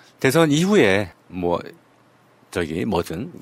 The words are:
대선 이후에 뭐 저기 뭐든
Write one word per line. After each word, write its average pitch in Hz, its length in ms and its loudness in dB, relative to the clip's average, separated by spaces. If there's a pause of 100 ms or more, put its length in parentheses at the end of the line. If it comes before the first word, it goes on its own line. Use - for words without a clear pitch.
(200)
대선 151 320 2
이후에 143 580 2 (180)
뭐 87 300 -2 (920)
저기 95 320 -4
뭐든 90 460 -4 (120)